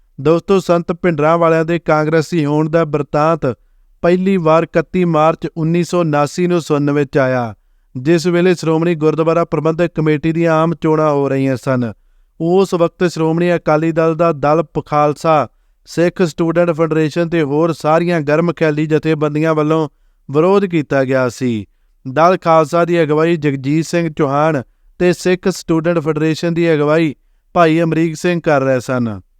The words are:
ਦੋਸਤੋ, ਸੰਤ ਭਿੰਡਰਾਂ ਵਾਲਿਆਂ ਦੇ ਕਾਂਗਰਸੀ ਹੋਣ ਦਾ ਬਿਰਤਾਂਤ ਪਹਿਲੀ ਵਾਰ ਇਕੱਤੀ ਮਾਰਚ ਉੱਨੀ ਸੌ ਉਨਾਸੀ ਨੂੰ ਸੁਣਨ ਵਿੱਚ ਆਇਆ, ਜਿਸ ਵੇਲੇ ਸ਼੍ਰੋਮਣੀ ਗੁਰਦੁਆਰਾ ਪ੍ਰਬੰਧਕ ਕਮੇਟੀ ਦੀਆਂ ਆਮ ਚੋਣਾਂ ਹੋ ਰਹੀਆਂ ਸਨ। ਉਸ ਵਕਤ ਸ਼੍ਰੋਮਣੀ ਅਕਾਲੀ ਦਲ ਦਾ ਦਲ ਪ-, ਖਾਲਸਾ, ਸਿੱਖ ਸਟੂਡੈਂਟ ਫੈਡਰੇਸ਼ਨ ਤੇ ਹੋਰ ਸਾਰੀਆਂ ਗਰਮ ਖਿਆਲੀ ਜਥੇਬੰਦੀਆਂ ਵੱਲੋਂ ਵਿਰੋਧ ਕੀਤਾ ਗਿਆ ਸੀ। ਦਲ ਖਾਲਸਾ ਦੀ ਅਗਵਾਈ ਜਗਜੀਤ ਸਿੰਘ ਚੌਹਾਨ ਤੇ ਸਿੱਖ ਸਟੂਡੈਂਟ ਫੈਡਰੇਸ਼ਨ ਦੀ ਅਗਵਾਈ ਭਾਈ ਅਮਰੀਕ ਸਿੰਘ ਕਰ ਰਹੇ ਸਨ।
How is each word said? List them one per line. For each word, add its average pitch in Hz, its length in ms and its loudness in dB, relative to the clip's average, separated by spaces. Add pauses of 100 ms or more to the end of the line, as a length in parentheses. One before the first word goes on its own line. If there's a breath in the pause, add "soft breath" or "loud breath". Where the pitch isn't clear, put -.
(200)
ਦੋਸਤੋ, 165 400 2
ਸੰਤ 175 340 0
ਭਿੰਡਰਾਂ 165 440 0
ਵਾਲਿਆਂ 165 280 2
ਦੇ 170 140 -2
ਕਾਂਗਰਸੀ 156 680 0
ਹੋਣ 151 240 0
ਦਾ 165 160 2
ਬਿਰਤਾਂਤ 151 680 -2 (500)
ਪਹਿਲੀ 185 340 2
ਵਾਰ 165 260 2
ਇਕੱਤੀ 170 420 -2
ਮਾਰਚ 160 420 0
ਉੱਨੀ 165 360 -2
ਸੌ 175 160 -2
ਉਨਾਸੀ 151 480 0
ਨੂੰ 175 140 0
ਸੁਣਨ 143 300 0
ਵਿੱਚ 147 260 -2
ਆਇਆ, 127 360 0 (420)
ਜਿਸ 156 320 0
ਵੇਲੇ 175 280 2
ਸ਼੍ਰੋਮਣੀ 160 400 0
ਗੁਰਦੁਆਰਾ 156 500 0
ਪ੍ਰਬੰਧਕ 160 500 -2
ਕਮੇਟੀ 156 360 0
ਦੀਆਂ 165 220 0
ਆਮ 160 220 0
ਚੋਣਾਂ 156 360 0
ਹੋ 143 180 0
ਰਹੀਆਂ 135 280 -2
ਸਨ। 123 340 -2 (480)
ਉਸ 180 340 0
ਵਕਤ 170 320 0
ਸ਼੍ਰੋਮਣੀ 165 500 0
ਅਕਾਲੀ 160 360 0
ਦਲ 160 240 0
ਦਾ 165 180 0
ਦਲ 147 300 0
ਪ-, 151 180 -6
ਖਾਲਸਾ, 147 680 0 (400)
ਸਿੱਖ 170 360 0
ਸਟੂਡੈਂਟ 170 480 0
ਫੈਡਰੇਸ਼ਨ 160 580 -2
ਤੇ 165 140 0
ਹੋਰ 151 300 0
ਸਾਰੀਆਂ 170 480 0
ਗਰਮ 151 320 0
ਖਿਆਲੀ 156 340 0
ਜਥੇਬੰਦੀਆਂ 156 680 0
ਵੱਲੋਂ 156 320 0 (420)
ਵਿਰੋਧ 185 380 2
ਕੀਤਾ 147 360 0
ਗਿਆ 127 260 0
ਸੀ। 113 360 -4 (400)
ਦਲ 160 320 2
ਖਾਲਸਾ 165 480 2
ਦੀ 170 180 0
ਅਗਵਾਈ 160 340 0
ਜਗਜੀਤ 143 480 -2
ਸਿੰਘ 170 240 -2
ਚੌਹਾਨ 147 540 0 (360)
ਤੇ 180 140 2
ਸਿੱਖ 180 360 -2
ਸਟੂਡੈਂਟ 170 500 -2
ਫੈਡਰੇਸ਼ਨ 156 540 -2
ਦੀ 170 200 0
ਅਗਵਾਈ 151 420 0 (400)
ਭਾਈ 165 260 4
ਅਮਰੀਕ 165 360 0
ਸਿੰਘ 175 240 -2
ਕਰ 143 200 2
ਰਹੇ 135 180 0
ਸਨ। 117 400 -4 (200)